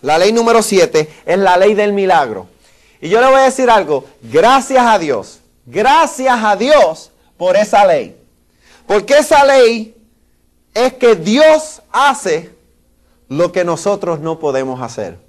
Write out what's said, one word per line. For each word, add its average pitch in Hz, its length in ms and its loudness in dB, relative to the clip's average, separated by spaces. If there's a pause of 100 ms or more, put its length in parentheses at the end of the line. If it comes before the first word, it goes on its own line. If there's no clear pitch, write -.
la 151 160 0
ley 196 120 2
número 233 300 0
siete, 160 480 0 (160)
es 180 140 -2
la 180 180 2
ley 202 160 2
del 208 200 -2
milagro. 151 520 -2 (560)
Y 156 80 -12
yo 220 120 0
le 254 40 2
voy 269 140 4
a 269 60 2
decir 254 260 0
algo, 151 340 0 (160)
gracias 240 640 0
a 220 140 2
Dios, 135 400 -6 (260)
gracias 254 800 -2
a 214 120 0
Dios 220 540 0 (280)
por 180 200 -2
esa 208 300 2
ley. 139 280 -2 (680)
Porque 208 320 0
esa 302 280 4
ley 233 500 2 (800)
es 247 200 -2
que 240 200 2
Dios 302 680 0 (100)
hace 202 600 -4 (760)
lo 170 220 -2
que 185 120 -4
nosotros 175 560 -4
no 160 180 -8
podemos 131 440 -6
hacer. 104 360 -12 (120)